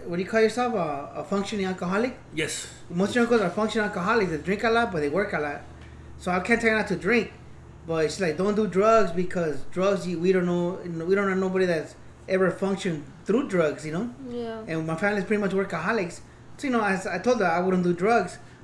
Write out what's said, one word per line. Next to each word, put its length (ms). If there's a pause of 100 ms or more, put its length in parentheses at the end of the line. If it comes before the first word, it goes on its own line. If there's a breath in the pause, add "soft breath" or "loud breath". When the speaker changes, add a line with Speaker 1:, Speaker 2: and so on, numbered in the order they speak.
Speaker 1:
What 120
do 60
you 60
call 120
yourself? 320
A, 460
a 40
functioning 420
alcoholic? 520 (160)
Speaker 2:
Yes. 340 (220)
Speaker 1:
Most 220
of 40
your 80
uncles 180
are 80
functioning 380
alcoholics. 440
They 60
drink 260
a 60
lot, 220
but 100
they 80
work 240
a 60
lot. 220 (560 loud breath)
So 140
I 100
can't 180
tell 120
you 60
not 100
to 100
drink. 340 (540)
But 180
she's 180
like, 160
"Don't 180
do 120
drugs 440
because 500 (100)
drugs, 360
you, 120
we 120
don't 140
know, 340 (260)
we 100
don't 140
know 60
nobody 300
that's 300 (340)
ever 200
functioned 540 (220)
through 240
drugs, 360
you 60
know?" 180 (200)
Speaker 3:
Yeah. 360
Speaker 1:
And 220
my 80
family's 300
pretty 160
much 100
workaholics. 680 (340 loud breath)
So, 120
you 60
know, 60
I, 180 (140)
I 80
told 220
her 40
I 140
wouldn't 240
do 100
drugs. 440 (260 loud breath)